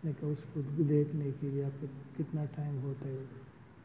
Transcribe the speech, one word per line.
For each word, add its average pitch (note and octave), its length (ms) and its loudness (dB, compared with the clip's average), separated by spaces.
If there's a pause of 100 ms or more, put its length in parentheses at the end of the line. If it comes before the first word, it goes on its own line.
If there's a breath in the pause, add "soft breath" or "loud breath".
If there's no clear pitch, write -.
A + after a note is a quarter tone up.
میں D#3 160 2
کہا، D#3 80 0
اس D3 240 0
کو D#3 80 -2 (280)
دیکھنے D3 420 4 (100)
کے C#3+ 100 0
لیے C#3 140 0
آپ C#3 160 -2
کو D3+ 60 -4 (320)
کتنا D3+ 260 0 (100)
ٹائم D3 280 0
ہوتا C#3 260 -2
ہے؟ C3+ 160 -4 (600)